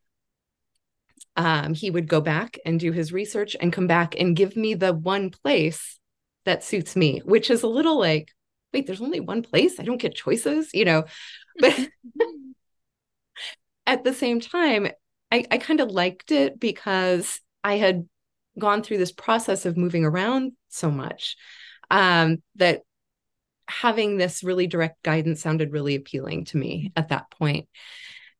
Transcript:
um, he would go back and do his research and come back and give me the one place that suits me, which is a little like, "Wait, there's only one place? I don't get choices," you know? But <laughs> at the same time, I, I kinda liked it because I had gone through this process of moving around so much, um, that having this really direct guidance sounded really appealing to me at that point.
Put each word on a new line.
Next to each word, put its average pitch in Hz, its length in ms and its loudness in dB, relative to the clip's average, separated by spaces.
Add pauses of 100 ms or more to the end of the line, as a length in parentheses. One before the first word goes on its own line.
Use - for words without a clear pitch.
(1400)
um, 160 380 0
he 175 160 -4
would 170 180 -2
go 156 140 4
back 165 420 -2
and 165 160 0
do 165 120 0
his 165 200 -2
research 208 480 -4
and 175 140 2
come 185 140 0
back 170 320 2
and 175 160 4
give 190 200 2
me 220 200 0
the 185 180 2
one 185 380 -2
place 175 640 0 (500)
that - 180 0
suits - 320 -4
me, 151 240 2
which 185 320 2
is 233 120 2
a 240 40 0
little 294 320 2
like, 156 300 0 (440)
"Wait, 175 140 -4
there's 190 140 -10
only 277 180 -6
one 196 240 -6
place? 311 360 2
I - 40 -10
don't 247 180 -4
get 202 140 -4
choices," 294 580 -2
you 208 100 2
know? 160 220 4 (540)
But - 180 6 (400)
<laughs> - 1700 -10
at 254 180 0
the 262 100 2
same 240 260 -2
time, 233 480 0 (440)
I, 240 200 2
I 240 80 4
kinda 302 260 2
liked 185 460 -2
it 277 280 2
because 185 800 0 (240)
I 202 120 0
had 190 320 2 (500)
gone 208 260 2
through 214 140 -4
this 180 140 0
process 226 540 -2
of 170 120 -2
moving 175 280 2
around 233 480 0 (160)
so - 200 -4
much, - 480 -6 (540)
um, 170 500 4 (140)
that 175 260 2 (840)
having 214 500 0
this 180 260 -2
really 185 240 0
direct 165 360 -4
guidance 160 380 0
sounded 156 300 -2
really 143 240 -2
appealing 135 500 -8
to - 120 -6
me 165 380 -4
at 156 140 0
that - 220 -6
point. 151 360 -2 (720)